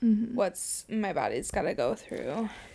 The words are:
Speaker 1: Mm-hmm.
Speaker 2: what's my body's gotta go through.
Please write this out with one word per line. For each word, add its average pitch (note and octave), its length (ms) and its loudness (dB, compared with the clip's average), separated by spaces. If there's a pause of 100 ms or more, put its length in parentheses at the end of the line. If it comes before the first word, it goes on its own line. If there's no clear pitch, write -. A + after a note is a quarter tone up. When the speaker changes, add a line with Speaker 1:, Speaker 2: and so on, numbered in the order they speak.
Speaker 1:
Mm-hmm. A3+ 340 4
Speaker 2:
what's - 540 -2
my G#3+ 220 0
body's A#2+ 400 0
gotta - 220 0
go B2 200 2
through. A3 540 -4 (280)